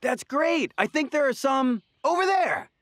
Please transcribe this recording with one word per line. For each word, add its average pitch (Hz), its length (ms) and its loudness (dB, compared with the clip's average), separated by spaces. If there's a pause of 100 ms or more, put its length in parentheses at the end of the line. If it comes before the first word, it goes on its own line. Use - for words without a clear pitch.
That's 247 240 -2
great. 311 540 0
I 202 80 0
think - 240 -2
there 285 180 2
are 247 40 0
some 262 500 0 (220)
over 349 200 2
there. 370 460 0 (120)